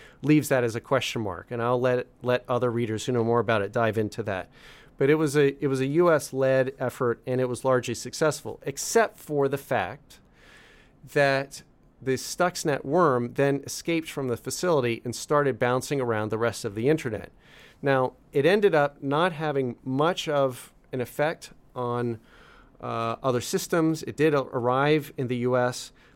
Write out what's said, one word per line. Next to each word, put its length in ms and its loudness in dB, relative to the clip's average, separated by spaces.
leaves 260 4
that 160 2
as 120 -2
a 60 -6
question 400 -2
mark. 300 -8
And 100 -4
I'll 180 2
let, 280 0
let 260 0
other 240 0
readers 340 -2
who 60 -2
know 140 2
more 140 2
about 220 2
it 120 -6
dive 240 0
into 260 -2
that. 260 -6
But 120 2
it 60 6
was 200 0
a, 280 2
it 40 2
was 140 0
a 60 0
U 240 4
S 220 0
led 460 2
effort, 460 -2
and 160 -2
it 80 0
was 160 -6
largely 300 0
successful, 680 -4
except 540 0
for 300 0
the 100 -2
fact 600 -6
that 500 0
the 120 0
Stuxnet 720 -2
worm 480 2
then 320 0
escaped 440 -6
from 180 -6
the 100 -4
facility 640 0
and 120 -6
started 420 0
bouncing 420 0
around 300 -2
the 80 -2
rest 260 -2
of 120 -6
the 140 0
internet. 420 -2
Now, 320 2
it 140 2
ended 300 4
up 260 2
not 320 0
having 500 -4
much 440 0
of 440 0
an 100 -4
effect 500 -4
on, 440 -4
uh, 440 -4
other 180 0
systems. 600 0
It 120 -8
did 180 4
a-, 100 2
arrive 720 0
in 100 -2
the 100 -2
U 200 2
S, 340 -2